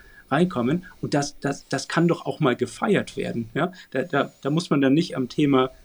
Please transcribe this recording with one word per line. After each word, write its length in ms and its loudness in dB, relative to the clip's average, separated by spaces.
reinkommen. 560 0
Und 140 -6
das, 260 -2
das, 300 -6
das 180 -4
kann 220 2
doch 160 -2
auch 160 -4
mal 160 4
gefeiert 580 -2
werden. 380 -4
Ja? 180 -2
Da, 100 -2
da, 400 -2
da 80 -4
muss 200 0
man 120 2
dann 140 4
nicht 200 0
am 140 -4
Thema 400 2